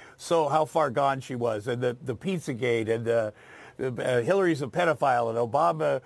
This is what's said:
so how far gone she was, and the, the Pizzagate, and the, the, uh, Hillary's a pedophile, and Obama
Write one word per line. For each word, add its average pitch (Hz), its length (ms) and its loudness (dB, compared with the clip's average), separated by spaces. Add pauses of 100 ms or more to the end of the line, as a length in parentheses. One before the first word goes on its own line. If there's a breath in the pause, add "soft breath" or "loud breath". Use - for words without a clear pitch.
(160 loud breath)
so 165 320 0
how 156 160 2
far 151 240 0
gone 135 320 0
she 127 140 -10
was, 117 340 -2
and 123 140 -4
the, 123 200 -2
the 127 140 -6
Pizzagate, 120 720 -2
and 113 160 0
the, 113 300 0 (420 loud breath)
the, 131 120 -4
uh, 123 340 0
Hillary's 170 400 2
a 135 60 -4
pedophile, 139 600 2
and 113 100 -2
Obama 143 680 2